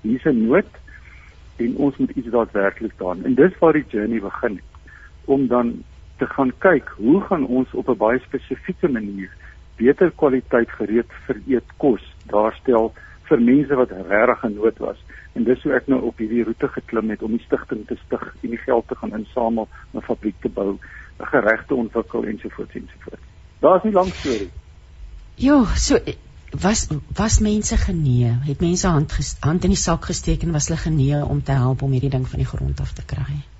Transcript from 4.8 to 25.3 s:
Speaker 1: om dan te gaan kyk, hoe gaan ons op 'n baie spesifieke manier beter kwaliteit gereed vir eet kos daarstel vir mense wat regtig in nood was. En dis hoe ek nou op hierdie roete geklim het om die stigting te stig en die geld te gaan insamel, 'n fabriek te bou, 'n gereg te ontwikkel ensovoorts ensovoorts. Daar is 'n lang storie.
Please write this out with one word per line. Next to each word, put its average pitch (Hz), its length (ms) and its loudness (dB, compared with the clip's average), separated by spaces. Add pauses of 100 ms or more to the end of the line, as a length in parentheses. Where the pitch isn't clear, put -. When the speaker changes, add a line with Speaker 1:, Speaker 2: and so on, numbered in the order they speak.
Speaker 1:
om 135 220 2
dan 120 360 0 (340)
te 127 80 -2
gaan 131 340 -2
kyk, 175 380 4
hoe 139 240 4
gaan 156 240 -2
ons 127 280 0
op 123 160 -4
'n 113 80 2
baie 110 220 2
spesifieke - 680 -6
manier 101 420 -4 (480)
beter 151 340 4
kwaliteit 127 580 2
gereed 110 380 -2 (200)
vir 131 80 -2 (120)
eet 123 160 0 (140)
kos 127 240 2 (260)
daarstel 110 640 0 (360)
vir 139 120 4
mense 131 340 4
wat 123 160 2
regtig 101 520 0
in 104 120 -4
nood 104 220 0
was. - 200 -6 (380)
En 117 80 -2
dis 123 200 0
hoe 143 100 0
ek 123 140 0
nou 131 140 2
op 113 160 -4
hierdie 113 260 -2
roete 113 240 -4
geklim 110 420 -4
het 104 140 -6
om 113 80 -4
die 117 140 -4
stigting 123 420 -4
te 117 80 -6 (100)
stig - 280 -8 (100)
en 117 60 -8
die 117 80 -6
geld 120 300 -2
te 127 80 -6
gaan 107 180 -10
insamel, 113 540 -4 (260)
'n 110 80 -8
fabriek 107 400 -6
te - 80 -6
bou, 98 280 -4 (420)
'n - 60 -10
gereg 110 420 2
te 139 80 -2
ontwikkel 113 500 -4
ensovoorts - 500 -10
ensovoorts. - 480 -16 (360)
Daar 170 180 6
is 180 140 0
'n - 20 -4
lang 190 200 4
storie. 107 360 -4 (840)